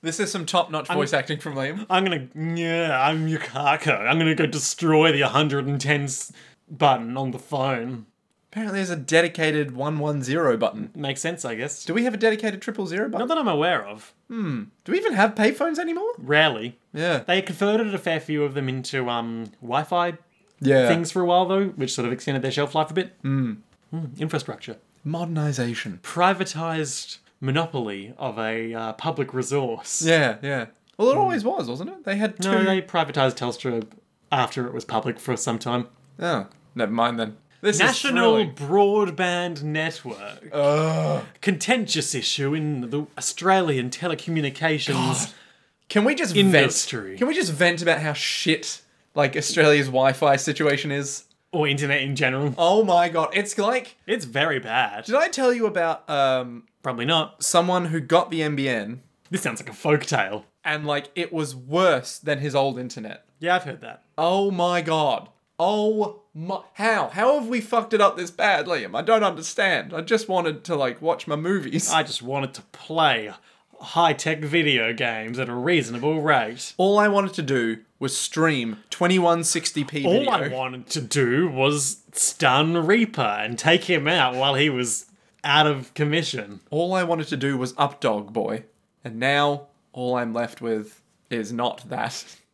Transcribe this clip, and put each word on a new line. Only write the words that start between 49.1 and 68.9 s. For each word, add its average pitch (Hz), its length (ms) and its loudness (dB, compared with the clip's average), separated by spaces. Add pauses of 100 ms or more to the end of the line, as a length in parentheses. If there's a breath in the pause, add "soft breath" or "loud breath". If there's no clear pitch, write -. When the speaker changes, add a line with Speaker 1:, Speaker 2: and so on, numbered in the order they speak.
Speaker 1:
like, 143 220 2
Australia's 147 520 4
Wi-Fi 135 480 4
situation 143 540 0
is? 139 340 -6 (280)
Speaker 2:
Or 151 140 0
internet 143 360 0
in 135 140 -4
general. 135 400 0
Speaker 1:
Oh 190 280 6
my 175 240 4
God, 165 260 0
it's 202 240 -2
like 247 380 0 (100)
Speaker 2:
It's 226 180 -2
very 135 340 0
bad. 113 480 -2
Speaker 1:
Did 226 100 0
I 320 120 4
tell 262 240 2
you 233 140 0
about, 170 420 -2
um, 131 560 0 (180)
Speaker 2:
Probably 120 220 -4
not. 156 400 0
Speaker 1:
Someone 180 420 2
who 160 140 -2
got 160 300 2
the 160 120 -2
N 151 140 -2
B 135 120 0
N. 117 340 -4 (280)
Speaker 2:
This 185 120 -4
sounds 113 180 -6
like - 100 -14
a - 40 -14
folk 151 320 0
tale. 107 380 -2 (200)
Speaker 1:
And, 151 220 -4
like, 143 280 -4
it 175 180 -6
was 147 220 -4
worse 139 640 2
than 147 220 -2
his 139 140 -4
old 135 240 2
internet. 117 460 -12 (140)
Speaker 2:
Yeah, 175 180 2
I've 180 80 0
heard 139 160 -12
that. 113 220 -18 (160)
Speaker 1:
Oh 190 320 2
my 175 320 2
God. 151 460 0 (300)
Oh 208 640 0 (120)
my, 170 260 -6 (140)
how? 202 340 0
How 233 300 2
have 233 100 -4
we 240 120 -2
fucked 220 340 -2
it 208 60 4
up 202 160 6
this 175 140 -6
bad, 190 360 0
Liam? 117 300 -4